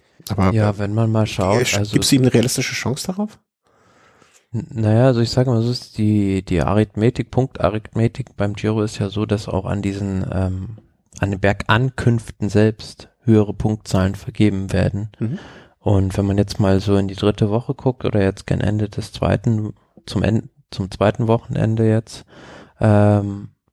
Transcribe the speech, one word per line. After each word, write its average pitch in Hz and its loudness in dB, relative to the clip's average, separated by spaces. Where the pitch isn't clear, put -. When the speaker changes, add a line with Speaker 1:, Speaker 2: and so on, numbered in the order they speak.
Speaker 1:
Aber, 98 2
Speaker 2:
Ja, 107 2
Speaker 1:
äh, 101 -4
Speaker 2:
wenn 101 -4
man 113 0
mal 110 0
schaut, 107 0
Speaker 1:
äh, - 0
Speaker 2:
also 104 -2
Speaker 1:
gibt's - 2
ihm 135 4
eine 123 4
realistische 123 0
Chance - -6
darauf? 202 -6
Speaker 2:
N-, 113 -6
naja, 110 2
also 120 4
ich 117 0
sage 127 2
mal, 113 2
so 120 0
ist - -10
die, 101 2
die 85 0
Arithmetik, 107 0
Punktarithmetik 113 -2
beim 101 -2
Giro 107 -2
ist 107 -6
ja 98 -2
so, 104 -4
dass 104 -2
auch 98 -4
an 98 -2
diesen, 98 -4
ähm, 95 -4
an 101 0
den 98 -4
Bergankünften 110 0
selbst 107 0
höhere 104 4
Punktzahlen 101 -2
vergeben 98 -2
werden. 95 -2
Speaker 1:
Mhm. 120 -4
Speaker 2:
Und 98 2
wenn 101 0
man 98 0
jetzt 101 0
mal 95 4
so 98 0
in 98 0
die 98 -10
dritte 104 0
Woche 120 -2
guckt - -4
oder 104 0
jetzt 95 -2
gen - -2
Ende 104 -2
des 110 -10
zweiten, 104 -2
zum - -4
En-, 107 0
zum 92 -8
zweiten 104 0
Wochenende 113 0
jetzt, - -2
ähm, 104 4